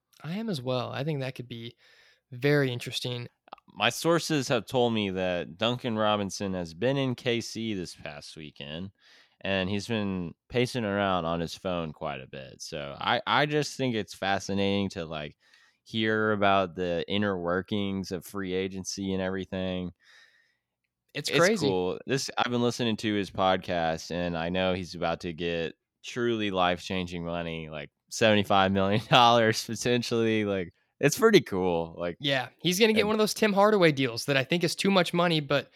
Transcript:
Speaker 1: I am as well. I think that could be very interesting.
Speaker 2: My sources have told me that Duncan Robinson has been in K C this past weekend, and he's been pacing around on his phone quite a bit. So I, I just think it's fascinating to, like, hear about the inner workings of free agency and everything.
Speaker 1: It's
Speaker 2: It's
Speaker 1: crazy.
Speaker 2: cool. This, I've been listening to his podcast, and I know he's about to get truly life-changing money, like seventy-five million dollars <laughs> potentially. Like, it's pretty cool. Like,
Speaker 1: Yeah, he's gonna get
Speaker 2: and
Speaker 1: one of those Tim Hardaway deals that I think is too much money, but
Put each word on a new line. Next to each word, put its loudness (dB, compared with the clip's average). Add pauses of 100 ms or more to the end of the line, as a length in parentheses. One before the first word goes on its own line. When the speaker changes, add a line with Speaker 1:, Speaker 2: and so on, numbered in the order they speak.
(260)
Speaker 1:
I -8
am -6
as -4
well. -2
I -6
think -4
that -6
could -14
be -12 (560)
very 2
interesting. -6 (460)
Speaker 2:
My 2
sources 2
have 2
told 2
me 0
that -2
Duncan 0
Robinson 0
has -4
been 0
in -2
K -2
C -6
this -6
past -14
weekend, -12 (500)
and 0
he's -2
been -2 (140)
pacing -2
around 2
on 0
his -4
phone -4
quite -8
a -16
bit. -16
So -8
I, 0
I 4
just -2
think 0
it's -4
fascinating 0
to, -8
like, -8 (480)
hear 0
about 2
the -2
inner 0
workings -2
of -6
free -6
agency -4
and -2
everything. -4 (1200)
Speaker 1:
It's -8
Speaker 2:
It's 2
Speaker 1:
crazy. 4
Speaker 2:
cool. 0
This, -2
I've 0
been 0
listening 0
to -2
his -2
podcast, 0
and -2
I -4
know 0
he's -6
about -2
to -6
get -4 (280)
truly -2
life-changing -2
money, -6
like -12 (200)
seventy-five 4
million 2
dollars 6
<laughs> -12
potentially. 0
Like, -2 (260)
it's 2
pretty 6
cool. 0
Like, -4
Speaker 1:
Yeah, -2 (100)
he's 0
gonna 6
get 4
Speaker 2:
and 0
Speaker 1:
one 0
of 2
those 2
Tim 2
Hardaway 6
deals -2
that 2
I 4
think 0
is 0
too 2
much 4
money, 2
but 0